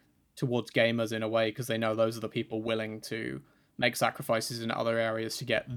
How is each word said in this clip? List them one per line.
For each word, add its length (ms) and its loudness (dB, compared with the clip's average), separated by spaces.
towards 360 0
gamers 420 4
in 80 -2
a 80 -2
way, 220 4
'cause 160 -6
they 100 0
know 160 2
those 240 2
are 40 -8
the 80 -6
people 340 -4
willing 380 -2
to 400 -6
make 180 2
sacrifices 640 0
in 100 -4
other 260 0
areas 400 -2
to 80 -8
get 200 2